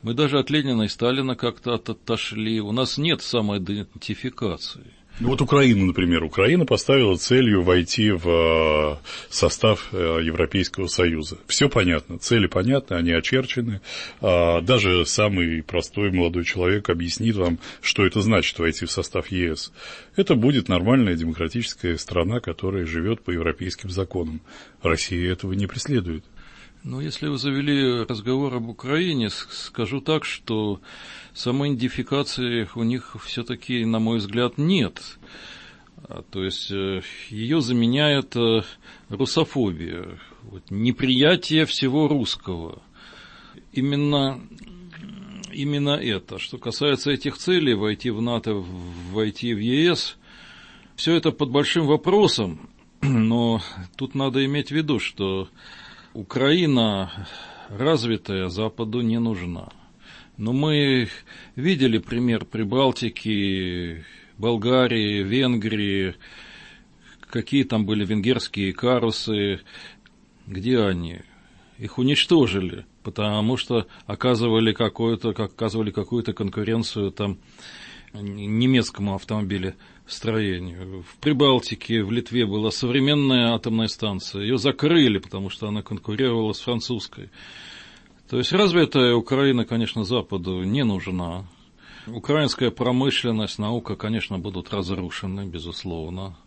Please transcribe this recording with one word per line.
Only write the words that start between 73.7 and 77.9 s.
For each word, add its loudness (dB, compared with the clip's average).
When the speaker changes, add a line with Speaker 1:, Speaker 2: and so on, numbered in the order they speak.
Speaker 1:
оказывали 2
какое-то, 0
как -4
оказывали -2
какую-то -4
конкуренцию -2
там -4